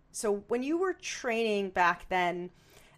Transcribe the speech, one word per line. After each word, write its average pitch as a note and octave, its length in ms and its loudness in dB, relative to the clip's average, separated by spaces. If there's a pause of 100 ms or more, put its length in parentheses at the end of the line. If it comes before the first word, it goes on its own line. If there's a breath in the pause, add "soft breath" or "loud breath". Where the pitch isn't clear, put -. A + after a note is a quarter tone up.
(120)
so G3+ 360 -2
when A#3+ 160 0
you D#4 160 0
were F#4 140 0
training A3+ 760 -2
back F3 400 2
then, F3+ 400 0 (480 soft breath)